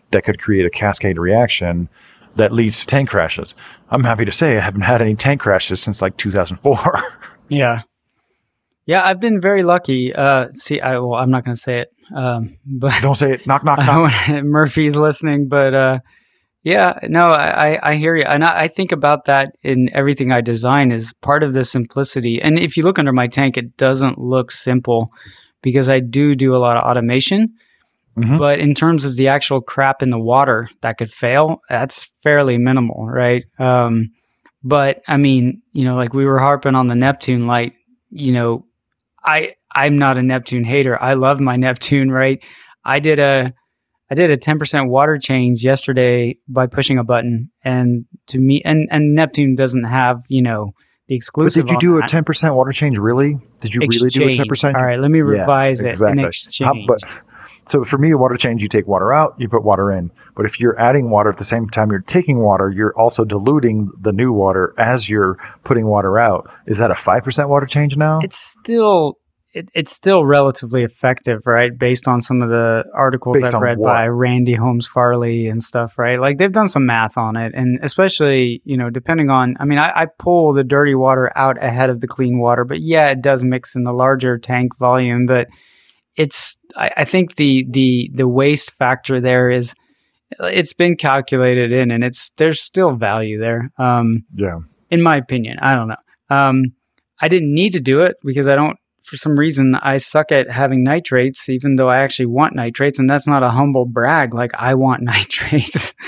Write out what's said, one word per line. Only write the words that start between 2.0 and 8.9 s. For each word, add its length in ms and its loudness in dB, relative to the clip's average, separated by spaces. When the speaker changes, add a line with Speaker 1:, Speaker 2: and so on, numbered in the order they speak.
Speaker 1:
that 160 2
leads 280 0
to 60 -10
tank 220 0
crashes. 460 -4
I'm 140 0
happy 200 0
to 80 -4
say 240 0
I 40 0
haven't 220 -4
had 180 2
any 140 0
tank 260 -2
crashes 400 0
since, 220 -6
like, 140 -4
two 140 -6
thousand 280 -2
four. 200 2
<laughs> 500 -12
Speaker 2:
Yeah. 340 -2
Yeah, 180 0